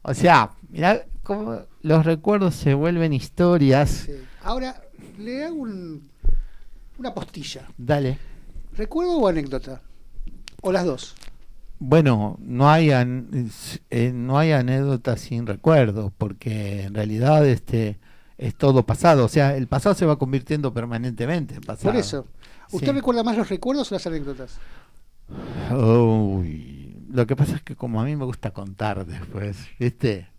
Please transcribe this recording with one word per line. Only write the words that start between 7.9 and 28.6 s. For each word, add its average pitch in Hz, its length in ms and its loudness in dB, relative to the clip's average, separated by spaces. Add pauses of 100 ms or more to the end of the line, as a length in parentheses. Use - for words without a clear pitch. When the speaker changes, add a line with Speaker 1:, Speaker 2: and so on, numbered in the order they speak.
Speaker 2:
¿Recuerdo 330 420 -2
o 220 100 4
anécdota? 135 540 -4 (800)
¿O 185 100 0
las 180 140 2
dos? 135 300 -6 (640)
Speaker 1:
Bueno, 127 600 4
no 131 280 2
hay 156 220 6
an-, 123 600 0 (400)
eh, 120 220 0
no 127 260 -2
hay 160 120 4
anécdota 131 640 0
sin 120 300 -6
recuerdo, 107 720 2
porque 101 680 -6
en 98 120 -10
realidad, 120 500 4
este, 117 540 0 (380)
es 123 180 -6
todo 135 300 4
pasado, 139 400 6
o 104 40 0
sea, 139 260 2
el 131 120 -2
pasado 156 280 2
se 185 100 0
va 151 120 4
convirtiendo 135 560 -2
permanentemente 120 800 -4
en - 60 -12
pasado. 104 300 -2
Speaker 2:
Por 240 80 0
eso. - 280 -6 (440)
¿Usted 139 160 -2
Speaker 1:
Sí. 277 60 2
Speaker 2:
recuerda 240 300 0
más 226 140 0
los 214 120 -2
recuerdos 247 420 -4
o 202 40 -4
las 170 120 -6
anécdotas? 139 500 -8 (1120)
Speaker 1:
Uy, 107 1200 2 (160)
lo 123 160 2
que 135 80 -2
pasa 147 200 0
es 151 60 -8
que - 140 -12
como 113 260 -4
a 123 40 0
mí 151 100 -4
me 139 100 -6
gusta 113 260 -8
contar 98 540 -6